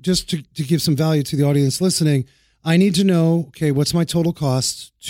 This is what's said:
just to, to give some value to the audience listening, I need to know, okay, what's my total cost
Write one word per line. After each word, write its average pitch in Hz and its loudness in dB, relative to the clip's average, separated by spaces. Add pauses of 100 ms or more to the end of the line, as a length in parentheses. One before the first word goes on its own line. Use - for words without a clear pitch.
just - -2
to, 156 -6
to - -10
give 143 -2
some 156 2
value 156 0
to 151 -6
the 139 2
audience 143 0
listening, 151 0 (380)
I 165 2
need 190 4
to 196 0
know, 165 2
okay, 151 -4
what's 143 -2
my 170 2
total 165 -2
cost 131 -4 (180)